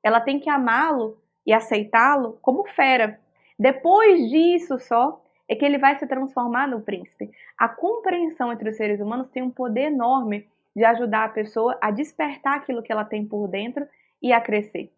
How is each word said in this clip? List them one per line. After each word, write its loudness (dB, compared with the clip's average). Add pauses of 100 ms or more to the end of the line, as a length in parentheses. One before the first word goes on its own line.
ela 4
tem -2
que -4
amá-lo -2 (260)
e 2
aceitá-lo 2
como 0
fera. 2 (400)
Depois 6
disso 2
só, 0 (260)
é -2
que 0
ele 2
vai 4
se -6
transformar -4
no -6
príncipe. -10 (280)
A 2
compreensão -4
entre -6
os -6
seres -2
humanos -6
tem -8
um -4
poder -4
enorme 0 (280)
de 2
ajudar 2
a -4
pessoa -4
a 0
despertar -4
aquilo -8
que -8
ela -2
tem -6
por -6
dentro -6 (360)
e 2
a 4
crescer. -6